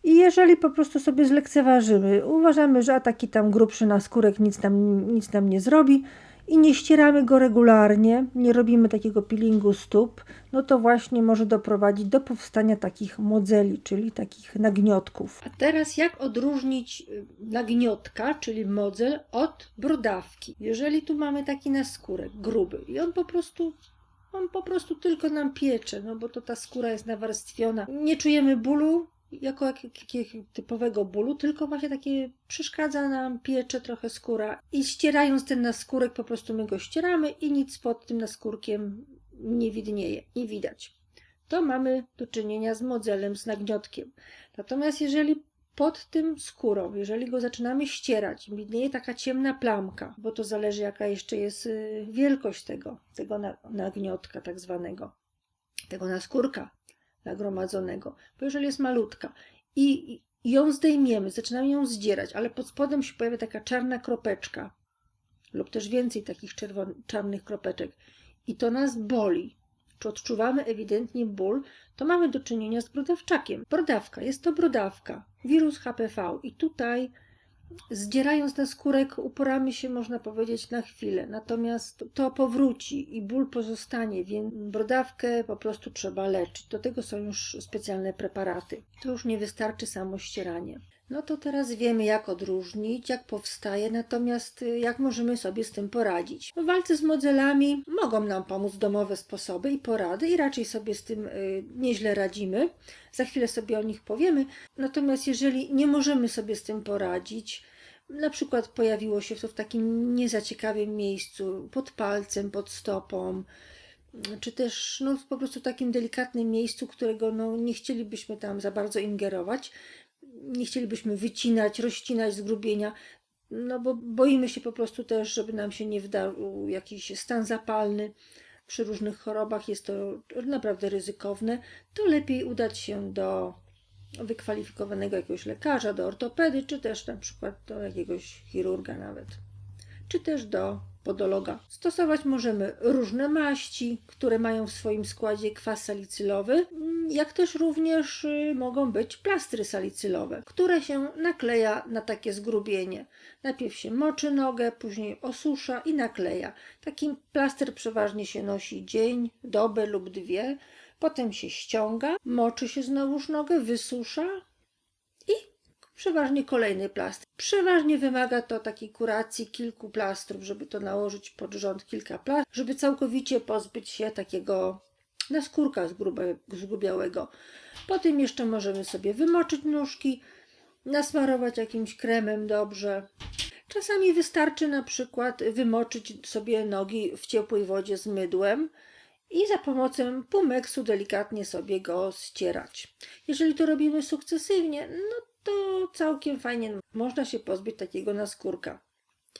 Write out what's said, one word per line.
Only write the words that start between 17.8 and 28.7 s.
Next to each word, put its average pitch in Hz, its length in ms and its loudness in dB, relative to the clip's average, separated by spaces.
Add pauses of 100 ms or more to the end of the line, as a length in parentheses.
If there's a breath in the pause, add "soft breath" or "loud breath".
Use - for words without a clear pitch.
czyli 220 320 -4
modzel, 202 540 0 (120)
od 294 460 -2
brodawki? 226 800 -2
Jeżeli 269 420 0
tu 302 140 -2
mamy 285 280 -2
taki 277 280 -4
naskórek 269 640 -4
gruby 208 520 -2
i 247 120 -4
on 339 140 0
po 349 120 -2
prostu... 339 480 -4 (600)
On 370 160 -4
po 370 140 -6
prostu 349 320 -2
tylko 320 340 0
nam 294 240 0
piecze, 233 480 -2
no 220 140 -8
bo 226 140 -8
to 233 120 -10
ta 233 140 -8
skóra 233 340 -6
jest 214 160 -6
nawarstwiona. 220 840 -2
Nie 302 280 2
czujemy 285 400 6
bólu, 302 500 4 (240)